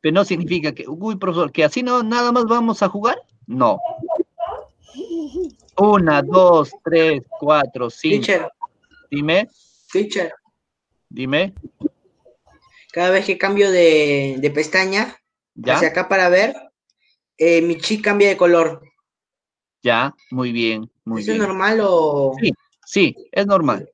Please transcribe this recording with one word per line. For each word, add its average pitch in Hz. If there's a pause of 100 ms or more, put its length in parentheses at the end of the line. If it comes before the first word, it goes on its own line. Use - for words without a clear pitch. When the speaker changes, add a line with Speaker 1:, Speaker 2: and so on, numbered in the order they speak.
Speaker 1:
Pero 156
no 196
significa 170
que, -
uy, 190
profesor, 175
que 170
así 247
no, 247
nada 240
más 240
vamos 226
a 196
jugar. 233 (240)
No. 120 (2000)
Una, 185
dos, 165 (120)
tres, 160 (180)
cuatro, 139
cinco. 185
Speaker 2:
Teacher. 180 (600)
Speaker 1:
Dime. 160 (420)
Speaker 2:
Teacher. 196 (760)
Speaker 1:
Dime. 147 (1400)
Speaker 2:
Cada 180
vez 196
que 185
cambio 202
de, 147
de 139
pestaña, 190 (380)
Speaker 1:
¿Ya? 123
Speaker 2:
hacia 160
acá 180
para 190
ver, 202 (840)
eh, 165
mi 170
chip 214
cambia 202
de 180
color. 170 (1000)
Speaker 1:
Ya, 120 (180)
muy 127
bien, 113 (140)
muy 113
Speaker 2:
¿Eso 208
Speaker 1:
bien. 214
Speaker 2:
es 202
normal 196
o? 151
Speaker 1:
Sí, 185 (340)
sí, 175 (160)
es 202
normal. 147